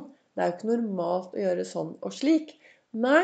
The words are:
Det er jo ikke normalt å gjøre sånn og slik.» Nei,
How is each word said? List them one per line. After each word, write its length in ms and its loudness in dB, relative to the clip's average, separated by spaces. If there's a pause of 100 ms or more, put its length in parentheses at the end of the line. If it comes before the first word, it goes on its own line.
(320)
Det 80 -4
er 80 4
jo 60 -2
ikke 160 -4
normalt 640 -2
å 60 -2
gjøre 260 0
sånn 300 -6
og 180 -8
slik.» 380 2 (420)
Nei, 280 4